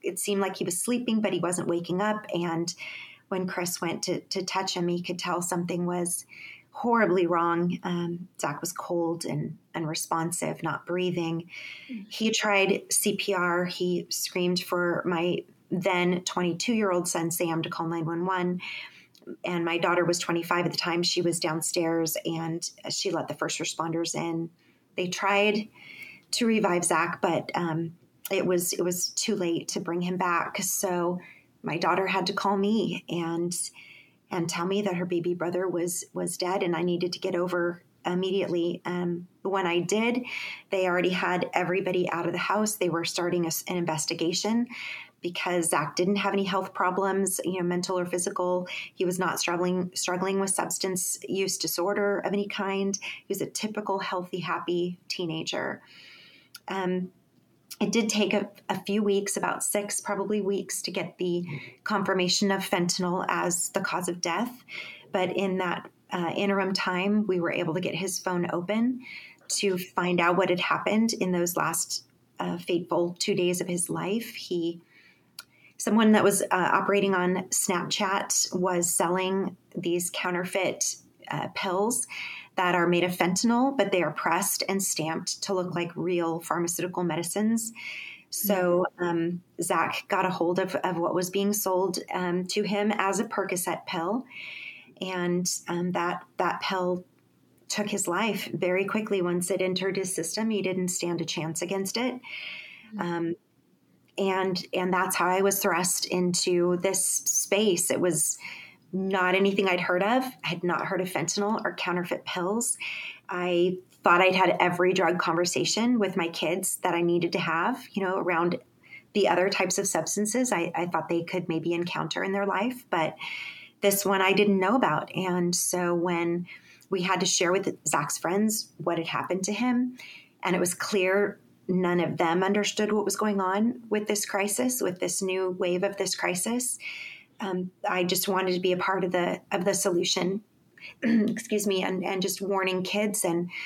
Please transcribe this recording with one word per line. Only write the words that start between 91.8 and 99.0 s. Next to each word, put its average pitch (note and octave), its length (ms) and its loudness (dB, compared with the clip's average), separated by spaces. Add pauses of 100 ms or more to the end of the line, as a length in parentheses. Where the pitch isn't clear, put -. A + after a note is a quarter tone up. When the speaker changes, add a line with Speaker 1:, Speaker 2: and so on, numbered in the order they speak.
Speaker 1:
um, F3+ 360 0
to G#3 140 0
him G#3 340 0
as F#3+ 240 2
a A#3 40 0
Percocet F3+ 640 -2
pill. F#3 380 -2 (760)
And, F3+ 480 0 (200)
um, F3 240 0
that, F3 320 -2 (140)
that F3 220 0
pill F3+ 440 0 (640)
took - 200 -2
his G3+ 200 -2
life G3 440 0
very F3+ 320 2
quickly. G3+ 380 0